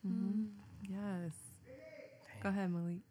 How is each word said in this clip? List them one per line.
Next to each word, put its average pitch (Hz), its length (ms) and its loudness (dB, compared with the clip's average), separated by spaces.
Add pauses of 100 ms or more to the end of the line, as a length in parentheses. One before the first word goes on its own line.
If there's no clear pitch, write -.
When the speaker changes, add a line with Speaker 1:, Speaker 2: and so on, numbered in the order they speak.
Speaker 1:
Mm-hmm. 196 340 4
Speaker 2:
Mm. 214 60 2 (420)
Speaker 1:
Yes. 190 440 0 (1080)
Go 202 80 4
ahead, 196 220 4
Malik. 170 260 2 (140)